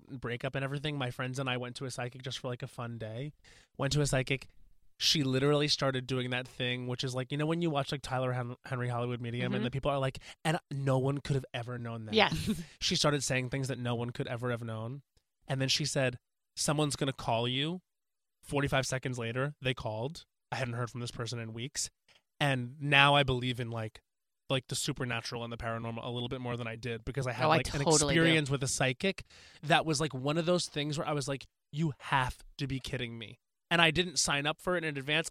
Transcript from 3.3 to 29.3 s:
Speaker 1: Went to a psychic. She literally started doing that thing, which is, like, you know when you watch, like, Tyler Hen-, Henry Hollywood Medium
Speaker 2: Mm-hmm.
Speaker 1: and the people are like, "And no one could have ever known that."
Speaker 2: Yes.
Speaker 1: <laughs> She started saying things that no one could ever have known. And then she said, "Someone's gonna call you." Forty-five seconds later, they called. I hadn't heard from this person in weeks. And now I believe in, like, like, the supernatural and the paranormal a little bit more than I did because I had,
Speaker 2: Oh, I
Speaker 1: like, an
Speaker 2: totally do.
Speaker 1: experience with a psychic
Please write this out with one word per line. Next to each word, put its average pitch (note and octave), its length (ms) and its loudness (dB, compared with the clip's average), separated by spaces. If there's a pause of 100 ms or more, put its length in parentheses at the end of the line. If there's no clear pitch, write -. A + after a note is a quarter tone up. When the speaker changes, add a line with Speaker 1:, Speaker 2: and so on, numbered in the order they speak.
Speaker 1:
Went C3+ 180 0
to D3 80 6
a C#3+ 40 4
psychic. C3 400 0 (540)
She D#3 240 4
literally C#3+ 420 4
started C3 400 0
doing B2 240 -2
that B2+ 160 -2
thing, B2 400 -2
which B2 160 -4
is, C3 100 -2
like, B2+ 200 -4
you C#3+ 60 0
know D3+ 80 0
when E3 140 0
you E3+ 100 2
watch, C#3 200 0
like, D3 120 -4
Tyler B2+ 320 0
Hen-, B2 200 -4 (120)
Henry B2 220 -2
Hollywood A#2+ 320 -2
Medium A#2+ 300 -2
Speaker 2:
Mm-hmm. B2 60 0
Speaker 1:
and - 100 0
the B2 60 -2
people C3+ 180 0
are C#3 80 2
like, C3+ 220 -2 (240)
"And D#3+ 140 2 (120)
no C#3 280 2
one C#3 200 0
could C#3 160 -2
have C3 180 -2
ever B2 240 -6
known A#2 280 -8
that." A2 100 -6
Speaker 2:
Yes. G3 200 6 (300)
Speaker 1:
<laughs> - 160 -20
She - 140 0
started D3 300 2
saying B2+ 260 0
things C#3 160 0
that B2 140 -4
no B2 160 0
one A#2+ 140 -4
could - 180 -6
ever B2 240 -4
have A#2 100 -4
known. A2+ 400 -8 (460)
And C3+ 120 0
then C3 80 2
she D3+ 160 2
said, B2+ 320 2 (400)
"Someone's D3 400 2
gonna C3+ 160 0
call A#2+ 360 0
you." D3 320 -2 (640)
Forty-five C#3 420 2
seconds B2+ 320 -4
later, B2+ 420 -2
they B2+ 140 0
called. A#2 500 -6 (280)
I B2 40 -2
hadn't B2 180 -2
heard A#2+ 160 -2
from B2 100 -8
this A#2+ 100 -6
person A#2 280 -6
in A2+ 140 -8
weeks. A#2 380 -6 (500)
And C3 400 0
now C#3+ 340 6
I C#3+ 100 8
believe B2+ 360 0
in, A#2 100 -4
like, A2+ 300 -8 (480)
like, C3+ 200 -2
the C#3 60 -4
supernatural B2 680 -4
and A#2 80 -8
the A#2 60 -8
paranormal A2+ 460 -4
a - 60 -6
little B2 200 -4
bit C3 100 -4
more A#2+ 160 -4
than A#2+ 100 -6
I A2+ 100 -6
did A#2 280 -6
because B2+ 220 -2
I B2 60 0
had, A#2 140 0
Speaker 2:
Oh, D#3 40 6
I D#3+ 60 6
Speaker 1:
like, - 180 0
an D3 100 0
Speaker 2:
totally D3+ 300 6
do. E3 60 8
Speaker 1:
experience D#3+ 300 6
with C3+ 120 2
a C3 60 0
psychic C3+ 560 0 (400)